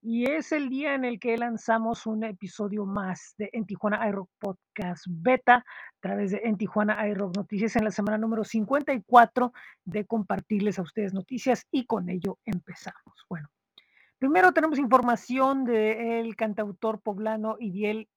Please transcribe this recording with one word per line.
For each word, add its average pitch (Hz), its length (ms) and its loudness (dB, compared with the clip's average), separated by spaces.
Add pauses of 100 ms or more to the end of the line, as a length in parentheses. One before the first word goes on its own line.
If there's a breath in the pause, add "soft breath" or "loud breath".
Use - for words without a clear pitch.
y 233 300 0
es 311 200 -2
el 294 180 -2
día 277 260 -2
en 262 100 -2
el 240 140 -4
que 233 180 -2
lanzamos 226 720 -2
un 220 160 -4
episodio 208 640 -6
más 196 520 -6
de 208 160 -8
En 220 120 -4
Tijuana 208 420 -2
iRock 196 220 -4 (100)
Podcast 185 680 -8
Beta, 240 500 4
a - 420 -10
través 196 320 -2
de 202 120 -4
En 214 140 0
Tijuana 208 520 0
iRock 196 260 -4
Noticias, 208 400 -2
en 220 80 2
la 214 80 0
semana 208 260 -2
número 220 260 -2
cincuenta 254 500 -2
y 220 120 -4
cuatro 240 480 8 (300 loud breath)
de 196 220 -4
compartirles 202 760 -2
a 180 40 -2
ustedes 196 300 -4
noticias, 233 580 -2
y 254 140 0
con 185 240 -2
ello 185 360 -4
empezamos. - 840 -10
Bueno, 156 200 -10 (680 soft breath)
primero 349 360 6
tenemos 302 260 2
información 254 840 2
del 226 720 0
cantautor 214 680 -4
poblano 214 580 -4
Iriel 208 580 -4